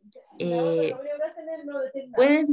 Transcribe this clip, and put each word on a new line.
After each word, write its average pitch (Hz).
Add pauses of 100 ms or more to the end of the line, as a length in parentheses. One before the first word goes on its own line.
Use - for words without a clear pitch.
(380)
Eh, 165 (1200)
pueden 294